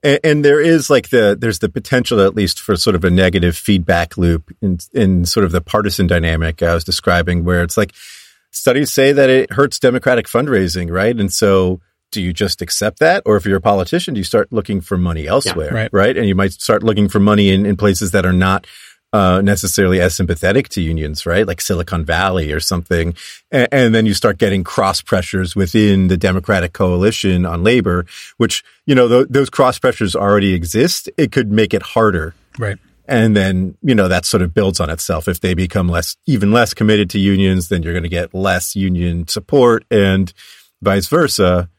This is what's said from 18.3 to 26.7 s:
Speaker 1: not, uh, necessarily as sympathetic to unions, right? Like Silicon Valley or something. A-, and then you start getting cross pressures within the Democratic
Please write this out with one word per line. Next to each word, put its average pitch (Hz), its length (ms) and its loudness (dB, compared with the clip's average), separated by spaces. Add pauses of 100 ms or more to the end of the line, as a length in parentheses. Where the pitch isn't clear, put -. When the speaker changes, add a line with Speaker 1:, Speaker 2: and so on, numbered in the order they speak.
Speaker 1:
not, 92 320 0 (480)
uh, 95 280 2
necessarily 95 580 0
as 87 140 0
sympathetic 90 560 -2
to - 100 -6
unions, 78 460 -6
right? 92 200 0
Like 85 140 -6
Silicon 87 420 -4
Valley 82 480 -2
or 76 100 -4
something. 85 540 -4 (380)
A-, 123 220 0
and 120 200 4
then 110 120 2
you 101 80 0
start 101 240 0
getting 98 260 0
cross - 380 -2
pressures 92 520 -4
within 98 540 2
the 92 80 2
Democratic 92 560 0